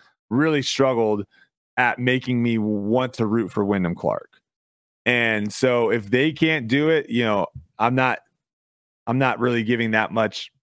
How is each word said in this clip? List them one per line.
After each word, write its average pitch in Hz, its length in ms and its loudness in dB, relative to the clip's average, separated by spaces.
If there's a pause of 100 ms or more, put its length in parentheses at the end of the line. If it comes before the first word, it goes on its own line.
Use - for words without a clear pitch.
(300)
really 147 320 2
struggled 117 640 0 (500)
at 123 220 0
making 123 440 0
me 117 140 0
want 107 580 -2
to 113 120 -2
root 104 240 0
for 104 140 -2
Wyndham 95 300 0
Clark. - 460 -6 (640)
And 113 480 0
so 120 380 2
if 107 200 -2
they 135 220 2
can't 156 360 0
do 143 200 2
it, 160 220 0
you 117 140 0
know, 104 240 0 (300)
I'm 117 180 2
not, 127 240 0 (840)
I'm 123 120 -2
not 127 220 0
really 117 240 0
giving 113 260 -2
that 110 220 0
much 107 380 -2 (120)